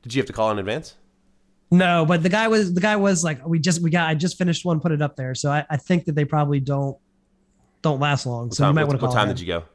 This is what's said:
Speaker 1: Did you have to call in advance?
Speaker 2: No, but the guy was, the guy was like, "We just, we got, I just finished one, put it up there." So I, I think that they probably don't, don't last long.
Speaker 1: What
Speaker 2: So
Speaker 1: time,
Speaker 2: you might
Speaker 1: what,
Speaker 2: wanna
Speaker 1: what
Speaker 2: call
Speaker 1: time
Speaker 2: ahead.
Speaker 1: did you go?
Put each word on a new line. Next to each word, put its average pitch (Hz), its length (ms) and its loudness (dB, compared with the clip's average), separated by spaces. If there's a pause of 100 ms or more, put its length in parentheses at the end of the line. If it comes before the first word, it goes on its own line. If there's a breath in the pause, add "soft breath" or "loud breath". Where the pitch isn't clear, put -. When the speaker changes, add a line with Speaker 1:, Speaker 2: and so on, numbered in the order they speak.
Speaker 1:
Did 117 120 -14
you 135 60 2
have 131 60 0
to - 60 -12
call 110 180 0
in 104 80 0
advance? 107 380 -6 (720)
Speaker 2:
No, 175 360 4
but 170 160 2
the 180 60 2
guy 214 180 2
was, 214 280 2
the 180 60 0
guy 214 140 2
was 196 300 2
like, 151 200 -4
"We 165 140 0
just, 170 240 0
we 165 80 0
got, 170 180 2
I 160 60 0
just 160 240 -2
finished 175 260 -2
one, 170 140 0
put 160 140 -2
it 147 100 0
up 147 140 -4
there." 127 180 -6
So 143 160 -4
I, 147 180 0
I 151 80 -4
think 170 280 -2
that 160 100 -4
they 147 100 0
probably 143 360 0
don't, 139 360 -4 (880)
don't 147 160 0
last 143 260 0
long. 120 240 -6
Speaker 1:
What 113 60 -10
Speaker 2:
So - 80 0
Speaker 1:
time, - 80 4
Speaker 2:
you 147 40 4
might 156 80 2
Speaker 1:
what, 147 60 0
Speaker 2:
wanna 139 100 0
Speaker 1:
what 127 100 -2
Speaker 2:
call 123 60 -4
Speaker 1:
time 110 100 4
Speaker 2:
ahead. 101 120 -2
Speaker 1:
did - 40 -8
you 90 80 -8
go? 85 160 -4 (100)